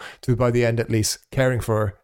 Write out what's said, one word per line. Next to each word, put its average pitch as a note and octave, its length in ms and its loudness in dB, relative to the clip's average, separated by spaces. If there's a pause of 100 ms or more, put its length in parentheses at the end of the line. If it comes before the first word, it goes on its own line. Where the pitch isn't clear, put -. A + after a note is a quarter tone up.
(220)
to, B2 140 0
by B2 160 2
the A#2+ 120 4
end A#2 160 2
at A2+ 120 -2
least, A2 260 0 (140)
caring B2+ 280 0
for G#2+ 440 -2